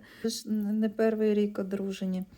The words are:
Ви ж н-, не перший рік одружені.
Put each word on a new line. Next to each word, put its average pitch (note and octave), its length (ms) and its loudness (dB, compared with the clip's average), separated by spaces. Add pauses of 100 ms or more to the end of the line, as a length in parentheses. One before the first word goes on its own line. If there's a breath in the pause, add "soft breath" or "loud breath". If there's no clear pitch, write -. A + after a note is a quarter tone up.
(240 loud breath)
Ви A3+ 60 0
ж - 180 -8
н-, G#3 240 -2
не A3 160 2
перший G#3+ 460 2
рік G#3 240 2
одружені. F#3+ 640 -4 (140 loud breath)